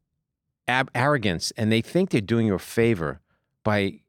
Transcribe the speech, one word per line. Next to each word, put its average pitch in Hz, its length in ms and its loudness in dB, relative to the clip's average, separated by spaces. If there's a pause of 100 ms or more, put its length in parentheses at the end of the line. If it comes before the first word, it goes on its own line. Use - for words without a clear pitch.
(680)
ab-, 131 260 0
arrogance, 123 600 0
and 110 160 0
they 113 80 4
think 180 300 -2
they're 135 100 2
doing 113 260 0
you 101 80 2
a 87 60 -2
favor 95 600 -2 (440)
by 101 340 0 (100)